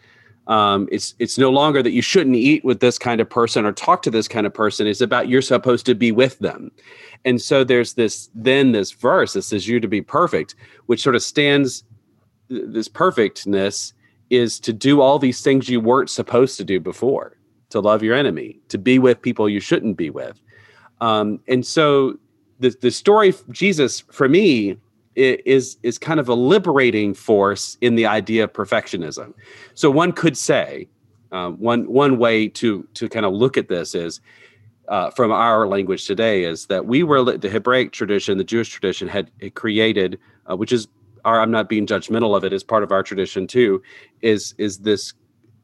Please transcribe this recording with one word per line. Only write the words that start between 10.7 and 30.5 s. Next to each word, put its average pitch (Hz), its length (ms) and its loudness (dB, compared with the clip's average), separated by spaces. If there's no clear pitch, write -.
which 117 160 -2
sort 127 140 2
of - 60 0
stands, 143 600 0
th-, 123 180 -8
this 110 220 -6
perfectness 101 1040 -2
is 120 300 0
to 120 120 -6
do 139 280 2
all 139 180 4
these 131 220 -2
things 135 280 0
you 123 120 0
weren't 123 300 0
supposed 120 480 0
to 101 60 -8
do 92 140 -2
before, 92 580 -4
to 110 100 -4
love 104 220 2
your 110 120 2
enemy, 107 540 -4
to 110 100 -6
be 127 220 4
with 127 200 4
people 113 280 -2
you 101 120 -2
shouldn't 98 360 -2
be 78 140 -6
with. 65 300 -14
Um, 107 480 -2
and 127 180 0
so 143 520 2
the, 123 100 2
the - 120 0
story 202 380 4
of - 200 -6
Jesus, 151 500 -2
for 135 160 0
me, 131 500 2
i-, 127 280 2
is, 131 380 0
is 120 160 -4
kind 156 220 -2
of 123 80 -4
a 123 60 2
liberating 127 800 2
force 101 640 0
in 120 140 2
the 113 120 2
idea 110 380 0
of 104 80 -8
perfectionism. 98 800 -6
So 147 160 2
one 165 220 2
could 160 240 -2
say, 76 520 -2